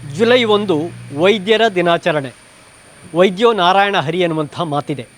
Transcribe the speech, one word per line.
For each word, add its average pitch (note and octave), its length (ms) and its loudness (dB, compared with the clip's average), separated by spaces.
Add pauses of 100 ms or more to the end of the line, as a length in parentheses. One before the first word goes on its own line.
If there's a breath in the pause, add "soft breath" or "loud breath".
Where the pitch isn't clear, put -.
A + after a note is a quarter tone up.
(160)
ಜುಲೈ A#3 280 2
ಒಂದು G3+ 360 0 (380)
ವೈದ್ಯರ G#3 440 2 (140)
ದಿನಾಚರಣೆ. E3 560 0 (840)
ವೈದ್ಯೋ G3+ 380 2
ನಾರಾಯಣ G3 440 2
ಹರಿ E3 260 -2
ಅನ್ನುವಂಥ D#3+ 380 -4
ಮಾತಿದೆ. C#3+ 460 -6 (100)